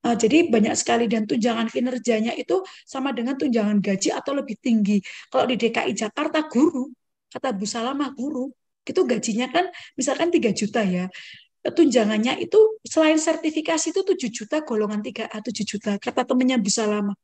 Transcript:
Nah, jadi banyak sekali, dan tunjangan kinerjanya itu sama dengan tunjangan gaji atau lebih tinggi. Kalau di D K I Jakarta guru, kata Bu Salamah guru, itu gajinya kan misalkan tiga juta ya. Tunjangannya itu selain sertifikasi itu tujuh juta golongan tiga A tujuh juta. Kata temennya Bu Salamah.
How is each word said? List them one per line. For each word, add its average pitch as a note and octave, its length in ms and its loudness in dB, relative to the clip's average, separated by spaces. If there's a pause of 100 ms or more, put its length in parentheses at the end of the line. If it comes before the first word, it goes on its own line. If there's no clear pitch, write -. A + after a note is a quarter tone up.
Nah, A#3+ 160 2
jadi C#4+ 320 4
banyak G#3+ 240 2
sekali, A#3 320 0
dan A3 160 0
tunjangan A3+ 480 0
kinerjanya A#3+ 640 0
itu F4+ 240 -2 (240)
sama C4+ 320 -6
dengan C4 240 -4
tunjangan G#3+ 400 2
gaji F#3+ 320 0
atau - 240 -4
lebih A3+ 240 -6
tinggi. G#3 400 2 (320)
Kalau C4 160 2
di B3 80 0
D A#3 160 0
K - 160 -2
I G#3 80 -4
Jakarta D4+ 480 -2
guru, C#4+ 480 2 (400)
kata C4 240 -4
Bu G3 80 -4
Salamah B3+ 480 -4
guru, C4 400 -6 (320)
itu - 240 0
gajinya A#3 400 -2
kan F4 160 0 (320)
misalkan C#4+ 320 0
tiga A#3+ 240 2
juta G#3+ 320 -2
ya. F3+ 240 0 (560)
Tunjangannya A3 720 2
itu A4 480 4
selain D#4+ 320 4
sertifikasi D#4+ 800 -2
itu F#4+ 80 0
tujuh E4 240 0
juta D4+ 320 -4
golongan G#3+ 400 -2
tiga A3 320 -8
A G#3+ 80 -8
tujuh G#3+ 240 -6
juta. G#3 320 -4
Kata B3 320 -2
temennya B3+ 320 2
Bu G3 80 0
Salamah. G#3 560 -2